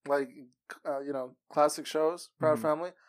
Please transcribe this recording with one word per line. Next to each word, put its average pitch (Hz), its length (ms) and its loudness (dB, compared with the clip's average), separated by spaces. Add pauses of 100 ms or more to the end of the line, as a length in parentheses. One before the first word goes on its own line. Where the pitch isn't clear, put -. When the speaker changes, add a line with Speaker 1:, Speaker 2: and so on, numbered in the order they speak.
Speaker 1:
like, 139 220 0 (560)
uh, 143 140 -4
you 139 140 -6
know, 127 220 -8 (140)
classic 151 360 2
shows. 160 440 0 (100)
Proud 156 160 4
Speaker 2:
Mm-hmm. 113 60 -6
Speaker 1:
Family. 160 300 -2 (180)